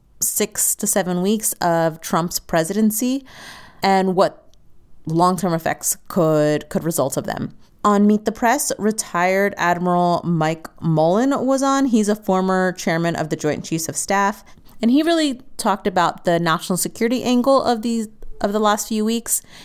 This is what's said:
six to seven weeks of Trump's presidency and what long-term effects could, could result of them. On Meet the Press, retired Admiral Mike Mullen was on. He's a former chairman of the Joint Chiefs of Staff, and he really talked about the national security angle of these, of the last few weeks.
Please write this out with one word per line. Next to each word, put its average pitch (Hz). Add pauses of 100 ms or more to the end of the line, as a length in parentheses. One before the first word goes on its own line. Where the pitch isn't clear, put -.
(200)
six -
to 214
seven 180
weeks 214
of 165
Trump's 175
presidency 214 (580)
and 190
what - (520)
long-term 175
effects 160 (120)
could, 151
could 160
result 143
of -
them. - (260)
On 208
Meet 214
the 208
Press, 254
retired 196
Admiral 175
Mike 160 (140)
Mullen 185
was 269
on. 269
He's 214
a 208
former 185
chairman 170
of 151
the 156
Joint 151
Chiefs 160
of 151
Staff, 202 (380)
and 226
he 285
really 311 (160)
talked 208
about 180
the 170
national 170
security 233
angle 247
of 233
these, 226 (340)
of 202
the 214
last 208
few 214
weeks. 226 (240)